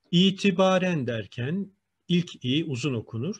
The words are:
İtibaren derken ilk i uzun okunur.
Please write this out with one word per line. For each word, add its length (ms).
İtibaren 960
derken 640
ilk 380
i 200
uzun 280
okunur. 460